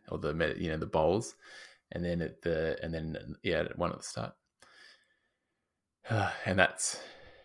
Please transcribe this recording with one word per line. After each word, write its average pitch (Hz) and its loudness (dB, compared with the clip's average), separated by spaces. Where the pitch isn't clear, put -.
or - -4
the 76 -2
med-, 80 2
you 87 0
know, 78 0
the 80 -2
bowls, 82 4
and 87 -2
then 87 0
at - -4
the, 80 2
and 82 -4
then, 80 -6
yeah, 82 2
one 87 0
at - -8
the - -12
start, - -6
<sighs> 101 0
and 95 4
that's, - 2